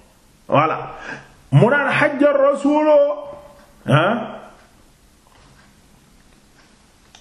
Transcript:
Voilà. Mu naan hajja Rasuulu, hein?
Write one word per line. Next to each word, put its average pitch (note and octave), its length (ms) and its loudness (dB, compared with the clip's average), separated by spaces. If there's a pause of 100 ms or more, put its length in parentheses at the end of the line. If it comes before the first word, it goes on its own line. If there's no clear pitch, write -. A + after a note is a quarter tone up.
(480)
Voilà. - 480 -2 (560)
Mu C#3+ 180 4
naan C#4 220 0
hajja C#4+ 420 0
Rasuulu, C#4+ 640 2 (880)
hein? E3+ 320 0 (3000)